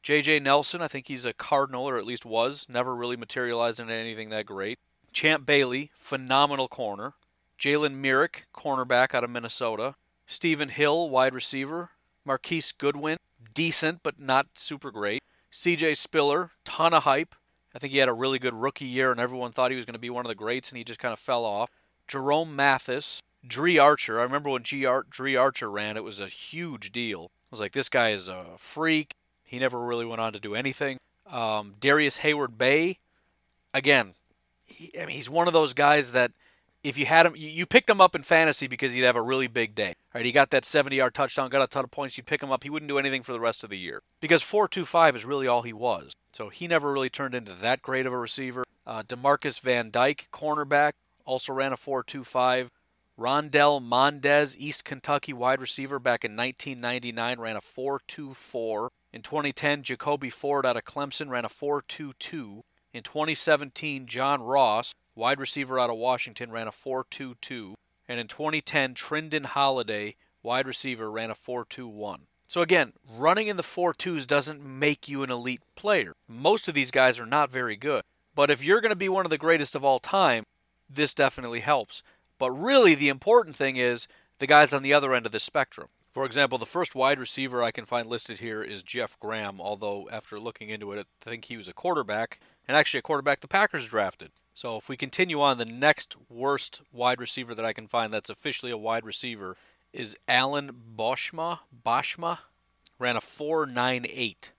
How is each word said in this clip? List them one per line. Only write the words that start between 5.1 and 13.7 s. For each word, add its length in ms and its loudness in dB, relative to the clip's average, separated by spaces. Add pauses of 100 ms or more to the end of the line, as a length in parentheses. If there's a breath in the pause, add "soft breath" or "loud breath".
Champ 340 2
Bailey, 480 2
phenomenal 760 0
corner. 460 -8 (440)
Jalen 360 2
Myrick, 600 0
cornerback 580 2
out 120 0
of 40 -8
Minnesota. 680 -4 (300)
Stephen 440 -2
Hill, 400 2
wide 240 4
receiver. 560 -6 (340)
Marquise 480 -4
Goodwin, 460 -2 (360)
decent, 480 0